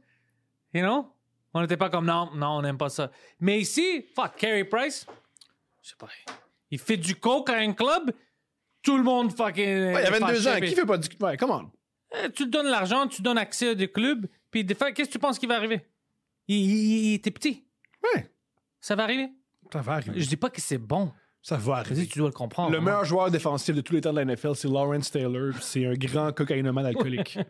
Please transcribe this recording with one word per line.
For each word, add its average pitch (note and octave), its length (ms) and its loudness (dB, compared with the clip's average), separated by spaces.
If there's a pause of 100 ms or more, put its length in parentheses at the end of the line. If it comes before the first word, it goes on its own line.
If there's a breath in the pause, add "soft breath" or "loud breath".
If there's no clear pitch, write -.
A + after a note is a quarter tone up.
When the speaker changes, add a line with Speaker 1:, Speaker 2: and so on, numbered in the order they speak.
(720)
Speaker 1:
You E3+ 80 0
know ? A#3+ 260 2 (460)
On E3 80 2
n'était E3+ 160 0
pas F#3 120 2
comme, « E3+ 180 0
Non, E3+ 280 0
non, D3 120 -2 (100)
on C#3+ 60 -2
n'aime C#3 140 -2
pas C#3+ 120 -2
ça. » C3+ 220 -4 (280 loud breath)
Mais G3+ 200 2
ici, D#4+ 460 0 (100)
fuck, G#3+ 220 -2
Carey G#3 260 0
Price, B3 420 -2 (800)
je - 60 -20
sais - 100 -20
pas. - 80 -18 (640)
Il C#3+ 80 -6
fait A3 180 0
du E3+ 180 -4
coke C4+ 340 2
à A#3 80 2
un G#3+ 160 0
club, C#4 380 2 (680 soft breath)
tout C#4 160 4
le C4 60 4
monde B3 320 4
fucking G3+ 300 0
Speaker 2:
Ouais, F#3+ 360 2
il - 20 2
y F#3+ 40 4
a - 20 4
vingt-deux A3 260 4
Speaker 1:
fâché, A3+ 140 2
Speaker 2:
ans, A3 100 2
Speaker 1:
puis F3+ 100 0
Speaker 2:
qui - 60 2
fait F4 100 4
pas G3+ 120 4
du, D#3+ 120 -4 (100)
ouais, F3 180 0
come B3+ 140 0
on. A#2+ 200 -4 (460)
Speaker 1:
Euh, F#4 120 -2
tu - 160 -2
te B3 40 -4
donnes D4 180 0
l'argent, A#3+ 400 2
tu - 140 -8
donnes A#3 160 2
accès A#3+ 320 -2
à A3+ 60 0
des F#3+ 160 0
clubs, A#3 340 0 (240 soft breath)
puis - 140 0
des F#3+ 100 -2
fois, C4+ 200 0
qu'est-ce D4 160 -2
que - 40 -14
tu A#3+ 60 -6
penses C4+ 180 0
qui B3+ 100 -4
va A#3 100 2
arriver ? A3 280 -2 (640)
Il, G3+ 80 2
il... G#3+ 520 4
il G#3+ 80 2
était G#3 160 -2
petit. - 340 -4 (500)
Speaker 2:
Ouais. - 160 -4 (480)
Speaker 1:
Ça - 160 -2
va G#3+ 80 0
arriver. C4 260 -2 (420)
Speaker 2:
Ça D3+ 100 -6
va B2+ 120 -2
arriver. D#3 260 -4
Speaker 1:
Je D3 100 0
dis D3+ 80 0
pas B3+ 120 -2
que - 120 -10
c'est C#3 160 -2
bon. C3+ 340 -2 (300 soft breath)
Speaker 2:
Ça D#3 160 -4
va A#2 180 0
Speaker 1:
Je B2 40 -2
Speaker 2:
arriver. A2+ 240 -4
Speaker 1:
dis, E3 40 -4
tu D3 120 -8
dois D3 100 2
le C3+ 40 -6
comprendre, E3 380 -4
Speaker 2:
Le D#3+ 80 2
Speaker 1:
moi. F3+ 120 2
Speaker 2:
meilleur G3+ 140 2
joueur F3+ 260 2
défensif D3+ 440 0
de D3 60 0
tous - 140 -4
les D#3 60 4
temps D#3+ 100 0
de D3+ 60 0
la D3 40 2
N C3 160 0
F - 80 -10
L, D3 100 0
c'est C#3 140 -4
Lawrence C#3 420 0
Taylor, C3 420 -2
puis B2+ 100 -10
c'est B2+ 220 -2
un B2 100 0
grand C#3 360 -2
cocaïnomane C3+ 540 0
alcoolique. B2+ 520 -2 (120)